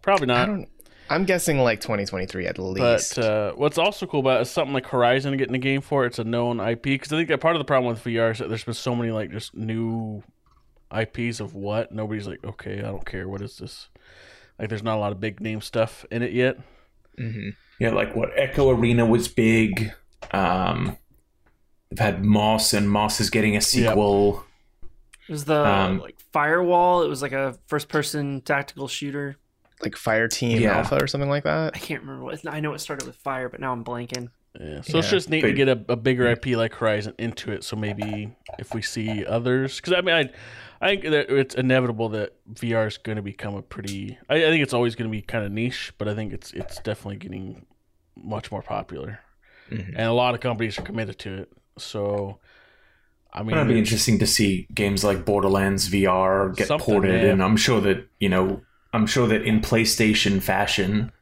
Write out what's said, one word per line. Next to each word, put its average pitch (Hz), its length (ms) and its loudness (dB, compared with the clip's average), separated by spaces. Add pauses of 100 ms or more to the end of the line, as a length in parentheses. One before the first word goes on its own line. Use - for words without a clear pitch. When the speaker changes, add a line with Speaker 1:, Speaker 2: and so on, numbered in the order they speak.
Speaker 1:
Probably 190 240 2
not. 123 140 4
Speaker 2:
I 131 60 2
don't, 202 220 -6 (420)
I'm 165 140 0
guessing, 170 340 2
like, 117 220 4
twenty 101 260 -4
twenty-three 92 400 -6
at 90 120 -6
least. 95 580 0
Speaker 1:
But, 120 80 0
uh, 107 280 0
what's 147 260 -2
also 196 280 0
cool 147 140 -2
about 131 180 4
it 117 40 2
is 120 80 -2
something 139 220 -2
like 131 140 -2
Horizon 131 500 2
getting 131 180 -2
a 131 40 0
game 135 240 0
for 139 220 0
it. 123 40 0
It's - 120 -6
a 110 40 -4
known 117 360 -2
I 117 160 -2
P. 135 200 -2
'Cause 139 160 -8
I 156 40 0
think 165 120 0
that 147 120 2
part 165 160 4
of 151 40 0
the 139 40 -4
problem 127 280 2
with 107 100 -8
V 117 160 -2
R 113 120 4
is 110 80 -4
that 82 100 -6
there's 110 160 -6
been 117 100 -6
so 123 220 -4
many, 117 140 -2
like, 107 200 -4
just - 240 -10
new 110 680 -6 (680)
I 113 140 -2
Ps 117 360 -6
of 90 140 -10
what. 104 380 -4
Nobody's 107 340 -6
like, - 180 -12
"Okay, 101 340 -10
I 104 40 -8
don't 98 220 -8
care. 92 240 -8
What 98 140 -8
is - 160 -12
this?" - 300 -16 (720)
Like, 110 100 -8
there's 104 160 -6
not 113 120 0
a 107 40 -2
lot 104 120 -2
of 95 80 -10
big 104 200 -6
name 110 200 -6
stuff - 500 -2
in 117 120 -4
it 107 100 -4
yet. 123 260 2 (600)
Speaker 2:
Mm-hmm. 110 320 -8 (300)
Speaker 3:
Yeah, 113 100 2
like, 107 240 0
what, 113 220 0
Echo 135 340 4
Arena 120 360 4
was 113 200 4
big. 110 640 2 (400)
Um, 90 640 0 (920)
they've - 80 -10
had 98 260 2
Moss, 107 480 4
and 101 180 2
Moss 107 300 2
is 98 100 2
getting 107 220 4
a - 20 2
Speaker 1:
Yep. 104 80 2
Speaker 3:
sequel. 104 840 4 (840)
Speaker 4:
It - 40 -8
was 147 140 -6
the, 151 200 4
Speaker 3:
Um, 98 320 2
Speaker 4:
like, - 200 -12 (140)
Firewall. 175 680 4
It 147 60 2
was, 139 140 -4
like, 135 100 -4
a 135 240 -2 (100)
first-person 147 760 -2
tactical 139 440 -4
shooter. 143 500 -8 (460)
Speaker 2:
Like - 140 -8
Fire 113 320 0
Team 117 320 0
Speaker 3:
Yeah. 104 160 4
Speaker 2:
Alpha 139 260 0
or 139 40 0
something 139 240 -4
like 143 140 -2
that? 156 300 -2
Speaker 4:
I - 40 -10
can't - 240 -8
remember 135 200 -14
what, 147 240 -10
I 151 140 -8
know 151 140 -4
it 147 60 -10
started 135 260 -10
with 117 100 -18
Fire, 131 320 -6
but - 120 -14
now 131 120 -4
I'm 117 100 -6
blanking. 120 460 -8 (320)
Speaker 1:
Yeah, 76 220 -10
so 156 160 -2
it's 160 80 2
Speaker 2:
Yeah. - 60 -2
Speaker 1:
just 180 180 0
neat 160 100 2
to 139 80 2
Speaker 3:
But 101 80 2
Speaker 1:
get 135 120 4
a, 120 200 2
a 127 80 0
bigger 123 320 2
I 120 60 4
P 127 200 -2
like 113 200 0
Horizon 107 420 -2
into 113 340 -8
it. - 140 -8
So - 120 -8
maybe 104 540 -6 (280)
if 110 160 -10
we 110 80 -4
see 107 420 -4
others, 127 560 0
'cause, 180 160 -2
I 180 60 0
mean, 175 120 2
I, 151 160 2 (520)
I 185 80 2
think 196 140 -2
that 151 260 2
it's 135 240 2
inevitable 127 560 2
that 107 240 -6 (120)
V 113 280 -4
R 110 140 2
is 104 100 -8
gonna 107 240 -6
become 101 320 -8
a 95 80 -10
pretty, - 560 -10 (100)
I, 147 60 2 (100)
I 156 60 4
think 160 120 4
it's 131 120 -2
always 120 220 2
gonna 113 120 -4
be 107 140 -4
kinda 104 260 -4
niche, 110 480 -4
but 104 120 -4
I 104 60 -2
think 104 200 -6
it's, - 180 -14
it's - 280 -10
definitely 101 360 -8
getting 95 480 -12 (580)
much 104 300 -8
more 101 80 -8
popular. 101 600 -10 (500)
Speaker 2:
Mm-hmm. 98 260 -10
Speaker 1:
And 113 100 -2
a 113 60 0
lot 123 220 2
of 113 80 -8
companies 113 360 -4
are - 40 -10
committed 107 380 -8
to 95 180 -10
it. - 140 -14 (260)
So, 101 600 -6 (920)
I - 100 -8
mean, 220 100 -2
Speaker 3:
It'll 156 120 4
be 117 140 4
Speaker 1:
it's 107 100 2
Speaker 3:
interesting 107 300 2
to 110 80 4
see 98 480 2
games 101 300 0
like 98 200 0
Borderlands 98 600 2
V 98 180 2
R 95 460 4
get 95 160 0
Speaker 1:
Something, 151 180 0
Speaker 3:
ported, 95 380 4
Speaker 1:
yeah. 101 80 6
Speaker 3:
and 95 120 4
I'm 107 140 4
sure 110 240 4
that, 95 260 0 (120)
you 101 100 2
know, 95 320 2 (320)
I'm 110 140 2
sure 120 220 4
that 107 140 2
in 110 180 4
PlayStation 107 840 2
fashion 101 800 0